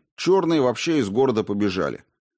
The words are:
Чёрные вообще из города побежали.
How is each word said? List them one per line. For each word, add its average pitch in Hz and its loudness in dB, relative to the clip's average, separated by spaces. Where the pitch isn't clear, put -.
Чёрные 165 2
вообще 135 0
из 104 -2
города 110 0
побежали. 92 -2